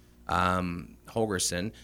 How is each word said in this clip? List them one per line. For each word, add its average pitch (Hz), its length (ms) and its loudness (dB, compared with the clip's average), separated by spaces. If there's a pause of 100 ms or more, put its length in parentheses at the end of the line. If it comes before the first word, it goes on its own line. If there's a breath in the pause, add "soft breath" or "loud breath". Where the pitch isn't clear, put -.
(280 soft breath)
um, 90 680 0 (120)
Holgorsen, 101 640 -2 (120)